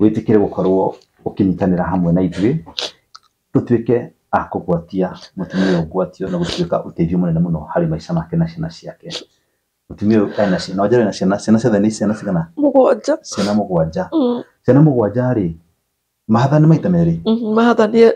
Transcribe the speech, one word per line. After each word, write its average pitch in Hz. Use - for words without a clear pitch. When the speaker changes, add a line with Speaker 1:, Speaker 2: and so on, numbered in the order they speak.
Speaker 1:
wĩtĩkĩre 107
gũkorwo 95
ũkĩnyitanĩra 92
hamwe 87
na 90
ithuĩ, 95
tũtuĩke 120
a -
kũgwatia 90
mũtumia 185
ũyũ 165
ngwatio 180
na 180
gũtuĩka 170
ũteithio 87
mũnene 85
mũno 82
harĩ -
maica 78
make 165
na 165
ciana 165
ciake. -
Mũtumia 107
ũyũ 101
ena 92
ciana, 95
wajua 117
ena 101
ciana, 98
ciana 110
ciothe 110
nĩ 107
ciana 104
cigana? 101
Speaker 2:
Mũgwanja. 277
Speaker 1:
Ciana 202
mũgwanja. 185
Speaker 2:
Mm. 247
Speaker 1:
Ciana 139
mũgwanja 123
rĩ, 90
mahatha 131
nĩ 151
maita 165
merĩ? 170
Speaker 2:
Mhm, 220
mahatha 233
nĩ, 226